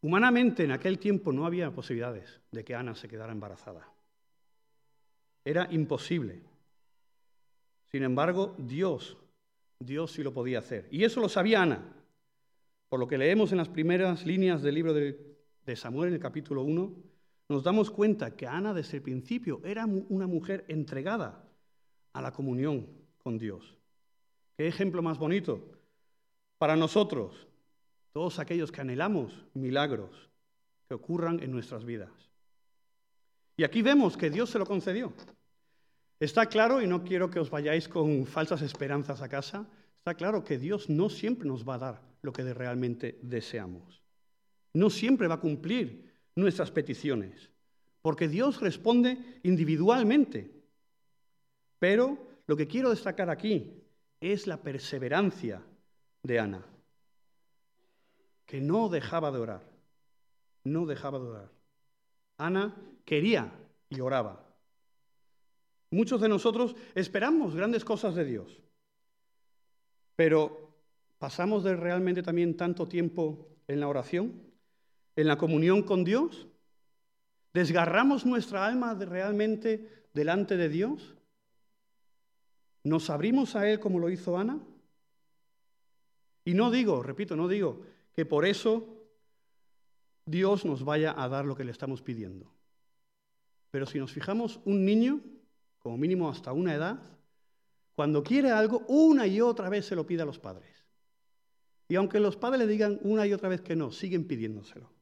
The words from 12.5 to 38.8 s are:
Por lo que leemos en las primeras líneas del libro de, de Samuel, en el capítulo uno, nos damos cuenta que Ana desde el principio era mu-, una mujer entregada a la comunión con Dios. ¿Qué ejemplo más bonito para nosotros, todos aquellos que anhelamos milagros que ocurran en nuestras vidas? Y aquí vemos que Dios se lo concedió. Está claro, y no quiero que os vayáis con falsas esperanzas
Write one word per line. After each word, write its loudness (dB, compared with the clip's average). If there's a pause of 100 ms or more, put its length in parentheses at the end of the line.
Por -2
lo 0
que -2
leemos 4
en 2
las 0
primeras 2
líneas 2
del 0
libro 0
de, -2 (280)
de -6
Samuel, -4
en 0
el -4
capítulo -6
uno, -2 (560)
nos 0
damos 4
cuenta 0
que -10
Ana -2
desde -6
el -8
principio -6
era -4
mu-, -2
una -2
mujer -4
entregada -4 (680)
a -8
la -6
comunión -2 (300)
con -6
Dios. -10 (840)
¿Qué -2
ejemplo -2
más -2
bonito -2 (880)
para 4
nosotros, 0 (680)
todos -4
aquellos -4
que -12
anhelamos -2 (200)
milagros -4 (580)
que -10
ocurran -4
en -6
nuestras -8
vidas? -10 (1500)
Y 2
aquí 2
vemos 6
que 0
Dios -2
se -2
lo 0
concedió. -4 (1040)
Está 4
claro, 4
y 2
no 2
quiero 0
que -2
os -2
vayáis 0
con 2
falsas -2
esperanzas -4